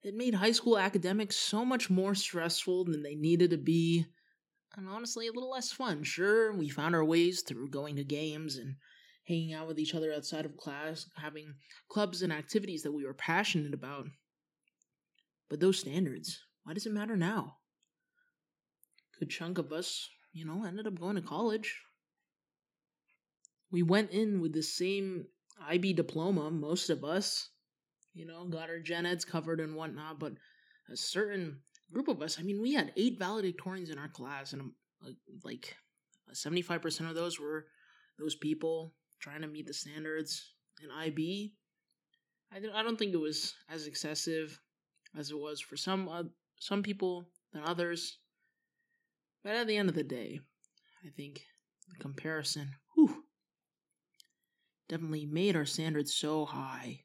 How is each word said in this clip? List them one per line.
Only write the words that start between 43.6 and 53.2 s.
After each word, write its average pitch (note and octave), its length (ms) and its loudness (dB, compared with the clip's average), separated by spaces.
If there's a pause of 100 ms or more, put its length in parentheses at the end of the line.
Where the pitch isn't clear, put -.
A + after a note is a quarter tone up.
as D#3 180 -8
excessive D#3 720 -4 (580)
as D3 140 -8
it D3+ 60 -6
was D3 220 -8
for - 160 -10
some, F#3+ 320 0
uh, E3+ 160 -6 (360)
some G3+ 240 -2
people F#3 460 -4 (220)
than D3+ 120 -12
others. E3+ 560 -4 (1200)
But G#3 120 -2
at A#3 120 2
the G#3+ 100 4
end G3+ 120 4
of D#3+ 60 2
the D#3 80 2
day, B2+ 360 -6 (640)
I D#3 40 -16
think C#3+ 320 -14 (480)
the F3+ 100 -20
comparison, C#3+ 720 -6 (220)
whew, - 300 8 (1700)